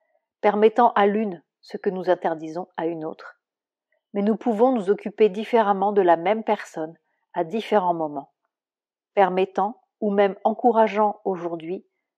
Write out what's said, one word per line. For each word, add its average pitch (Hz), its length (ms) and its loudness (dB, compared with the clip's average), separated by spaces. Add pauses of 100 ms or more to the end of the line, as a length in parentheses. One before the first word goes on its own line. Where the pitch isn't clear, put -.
(400)
permettant 220 540 4
à 202 120 4
l'une 202 360 -2 (180)
ce - 160 -16
que 208 140 -4
nous 185 200 -2
interdisons 165 640 -4
à 165 100 -6
une 165 180 -8
autre, - 360 -14 (720)
mais 202 100 -4
nous 208 140 0
pouvons 240 360 2
nous 202 180 -2
occuper 208 380 0
différemment 202 640 0
de 202 100 2
la 175 140 6
même 196 260 -2
personne 165 540 -6 (380)
à 175 100 -2
différents 185 500 0
moments, 147 380 -8 (840)
permettant 190 680 0 (200)
ou 214 100 -2
même 202 340 2
encourageant 214 800 2
aujourd'hui 170 600 -8 (320)